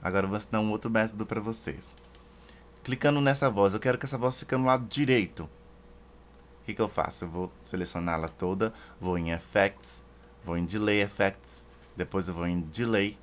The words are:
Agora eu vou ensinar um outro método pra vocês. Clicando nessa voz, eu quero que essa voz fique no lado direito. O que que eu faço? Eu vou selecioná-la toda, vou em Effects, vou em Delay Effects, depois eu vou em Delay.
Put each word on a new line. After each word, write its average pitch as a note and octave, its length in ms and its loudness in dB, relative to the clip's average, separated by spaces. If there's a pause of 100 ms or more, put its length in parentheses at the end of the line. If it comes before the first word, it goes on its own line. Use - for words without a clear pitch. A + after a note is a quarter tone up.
Agora G2 240 0
eu F#2+ 60 -2
vou G#2 80 -2
ensinar G#2+ 220 -2
um G#2+ 100 0
outro G#2+ 200 -4
método A2 360 0
pra A2 140 -4
vocês. - 560 -8 (840)
Clicando C#3+ 380 2
nessa C#3 280 4
voz, G2+ 260 6
eu G#2+ 40 0
quero B2 200 2
que C3+ 80 -6
essa C3 120 -4
voz B2+ 200 0
fique - 180 -4
no C3 80 2
lado B2+ 220 4
direito. A#2+ 580 2
O - 1200 -20
que G#2+ 80 -6
que G2 60 -4
eu G#2 80 2
faço? - 360 0
Eu F2 40 -6
vou F2 240 -6 (100)
selecioná-la E2+ 680 -2
toda, F#2+ 440 -2 (280)
vou F2+ 160 0
em E2 140 -2
Effects, - 720 0 (420)
vou E2+ 120 -2
em F2 80 0
Delay G#2 380 2
Effects, - 640 -2 (300)
depois F2+ 300 -2
eu F2+ 80 -4
vou E2+ 120 -2
em F2 160 0
Delay. G#2 600 0